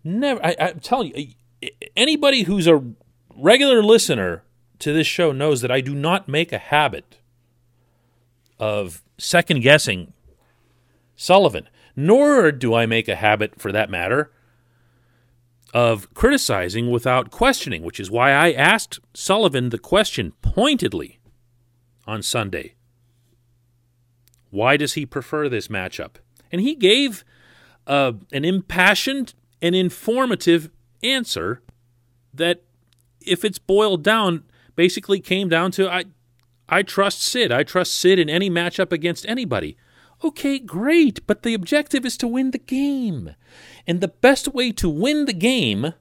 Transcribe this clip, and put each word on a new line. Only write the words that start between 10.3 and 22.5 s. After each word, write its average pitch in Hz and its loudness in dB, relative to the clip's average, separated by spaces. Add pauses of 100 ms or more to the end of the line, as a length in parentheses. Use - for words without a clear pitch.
Sullivan, 175 2 (280)
nor 220 4
do 127 0
I 117 4
make 113 0
a 101 -2
habit, 107 0
for 101 -8
that 107 -2
matter, 104 -4 (1400)
of 117 0
criticizing 117 0
without 123 0
questioning, 170 -2
which 85 -10
is 95 -10
why 120 4
I 151 4
asked 151 0 (160)
Sullivan 147 0
the 117 -6
question 170 -2 (100)
pointedly 208 -2 (880)
on 107 -8
Sunday. 95 -6 (1800)